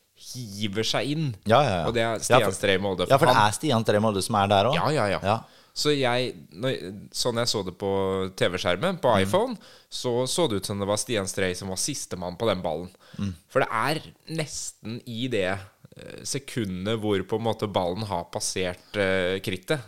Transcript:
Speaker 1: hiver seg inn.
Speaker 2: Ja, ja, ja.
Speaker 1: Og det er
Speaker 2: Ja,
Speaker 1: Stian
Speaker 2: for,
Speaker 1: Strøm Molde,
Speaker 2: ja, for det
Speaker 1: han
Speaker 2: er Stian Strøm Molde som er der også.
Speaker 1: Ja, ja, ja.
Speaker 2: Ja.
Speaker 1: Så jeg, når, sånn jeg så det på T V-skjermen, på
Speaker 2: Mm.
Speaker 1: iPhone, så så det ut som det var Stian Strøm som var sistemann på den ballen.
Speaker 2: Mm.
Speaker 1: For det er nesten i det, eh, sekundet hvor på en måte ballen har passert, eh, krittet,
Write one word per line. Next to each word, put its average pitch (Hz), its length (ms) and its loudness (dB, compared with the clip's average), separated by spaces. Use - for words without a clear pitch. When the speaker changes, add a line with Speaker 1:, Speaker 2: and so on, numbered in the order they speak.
Speaker 1:
hiver 107 680 -6
seg 123 260 0
inn. 151 240 -2
Speaker 2:
Ja, 113 160 8
ja, 135 80 2
ja. 76 60 0
Speaker 1:
Og 117 60 -2
det 113 80 2
er 117 120 0
Speaker 2:
Ja, 104 40 -6
Speaker 1:
Stian 120 260 6
Speaker 2:
for, 98 80 2
Speaker 1:
Strøm 95 280 2
Molde, 92 280 0
Speaker 2:
ja, 135 100 6
for - 80 6
det 127 80 6
Speaker 1:
han 107 140 6
Speaker 2:
er 107 40 2
Stian 113 320 0
Strøm 104 180 4
Molde 104 200 2
som 113 140 -2
er 98 120 4
der 101 160 6
også. 131 100 2
Speaker 1:
Ja, 120 160 2
ja, 135 160 2
ja. 90 160 0
Speaker 2:
Ja. 101 140 2
Speaker 1:
Så - 220 0
jeg, 123 380 0
når, 117 220 -2
sånn 120 240 -2
jeg 117 120 0
så 104 160 0
det 90 140 -8
på 98 120 -2
T 120 120 2
V-skjermen, 95 520 0
på 131 80 2
Speaker 2:
Mm. 101 140 6
Speaker 1:
iPhone, 202 340 0
så 123 380 -2
så 165 200 0
det 107 80 0
ut 95 100 -4
som 101 120 -4
det 101 80 -2
var 104 100 2
Stian 104 300 -2
Strøm 92 300 -2
som 95 120 -8
var 92 80 -6
sistemann 90 600 -6
på 117 100 -2
den 92 160 2
ballen. 85 280 -4
Speaker 2:
Mm. 98 160 -4
Speaker 1:
For 143 120 0
det 131 100 0
er 131 320 -2
nesten - 680 -8
i 120 220 -6
det, 104 180 0
eh, - 280 -16
sekundet 107 760 -4
hvor 104 240 2
på 113 140 -2
en 113 60 -4
måte 107 280 -2
ballen 92 340 -2
har 92 180 -4
passert, - 720 -6
eh, 95 440 0
krittet, 113 460 -4